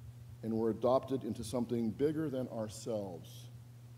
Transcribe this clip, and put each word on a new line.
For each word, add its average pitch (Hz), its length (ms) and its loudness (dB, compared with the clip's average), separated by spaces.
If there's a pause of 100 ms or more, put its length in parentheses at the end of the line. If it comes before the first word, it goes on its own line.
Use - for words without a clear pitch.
(420)
and 113 120 0
we're 113 160 4
adopted 127 520 4
into 113 220 -4
something 117 460 2
bigger 151 380 2
than 127 200 -2
ourselves. 104 800 -4 (680)